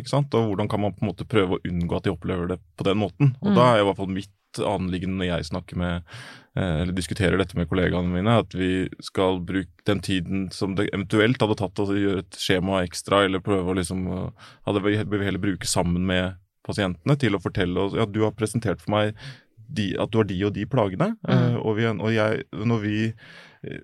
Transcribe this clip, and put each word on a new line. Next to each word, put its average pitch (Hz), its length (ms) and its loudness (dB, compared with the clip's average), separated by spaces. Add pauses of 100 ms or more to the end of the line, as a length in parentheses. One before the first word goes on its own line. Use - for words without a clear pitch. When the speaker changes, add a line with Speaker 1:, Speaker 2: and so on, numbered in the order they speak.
Speaker 1:
ikke - 100 -8
sant? 139 240 0
Og 113 140 2
hvordan 104 180 -2
kan 101 140 0
man 98 100 0
på - 80 -6
en 107 80 0
måte 90 160 -8
prøve 92 320 2
å - 80 -8
unngå 87 320 -2
at 90 80 -6
de 98 80 0
opplever 90 400 -4
det 90 60 -6 (180)
på 175 80 -4
den 196 160 4
måten? 143 400 4
Og 202 80 0
Speaker 2:
Mm. 202 60 4
Speaker 1:
da 123 100 8 (100)
er 104 60 6
i - 60 6
hvert 95 100 2
fall 98 160 -4
mitt 98 160 -6 (300)
anliggende 92 580 -2
når 92 140 -2
jeg 80 180 -2
snakker 92 280 -8
med, 87 260 -2 (520)
eh, 87 280 0
eller 90 100 -2
diskuterer 92 460 0
dette 95 160 0
med 87 140 0
kollegaene 87 420 0
mine, 90 160 0 (100)
at 98 160 0
vi 92 340 0 (140)
skal 95 380 0
bruke 90 460 -6
den 101 160 2
tiden 95 520 -2
som 98 220 -4
det 101 180 0
eventuelt 107 480 2
hadde 107 160 2
tatt 95 220 -4
å 101 100 2
gjøre 98 300 0
et 92 180 -12
skjema 95 480 0
ekstra, 101 400 2
eller 95 140 0
prøve 92 320 0
å 92 40 0
liksom, 92 320 -4
eh, 90 220 -6 (380)
hadde 101 160 0
vi, 104 200 2
bør 101 160 -2
vi 101 60 0
heller 95 140 -2
bruke 95 260 -2
sammen 90 400 0
med 92 300 0 (280)
pasientene 104 540 0
til 120 160 2
å 95 80 -2
fortelle 90 360 -2
oss, 95 160 0
«Ja, 101 120 0
du 104 160 -2
har 107 100 2
presentert 107 500 -2
for - 100 -4
meg 104 240 2 (580)
de, 101 240 -2
at 101 140 -2
du 110 80 2
har 107 60 4
de 92 180 -2
og 104 100 0
de 98 120 -4
plagene, 127 500 0 (100)
Speaker 2:
Mm. - 60 -4
Speaker 1:
eh, 120 240 4
og 110 220 0
vi, 113 80 2
og 110 280 0
jeg, 107 300 2 (100)
når 113 280 0
vi, 107 320 -2 (500)
eh, - 200 -12